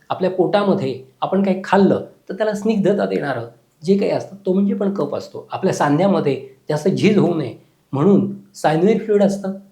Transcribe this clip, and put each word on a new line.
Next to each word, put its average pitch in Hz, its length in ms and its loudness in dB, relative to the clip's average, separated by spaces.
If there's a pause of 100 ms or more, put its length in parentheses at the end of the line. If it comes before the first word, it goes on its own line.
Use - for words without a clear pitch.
आपल्या 185 220 -2
पोटामध्ये 175 680 0 (220)
आपण 190 220 0
काही 185 200 0
खाल्लं 190 420 2 (240)
तर 180 40 -10
त्याला 214 200 -2
स्निग्धता 202 520 0
देणारं 143 420 -4 (360)
जे 190 140 2
काही 175 140 0
असतं - 240 -2 (100)
तो 185 80 0
म्हणजे 196 200 0
पण 196 200 -2
कफ 147 220 -4
असतो. - 360 -12
आपल्या 143 220 -2
सांध्यामध्ये 151 760 0 (220)
जास्त 151 180 -2
झीज 147 300 2
होऊ 165 180 2
नये 131 200 -6 (360)
म्हणून 156 400 2 (240)
सायनोइड 170 460 2
फ्लुइड 202 220 0
असतं 190 300 -2 (180)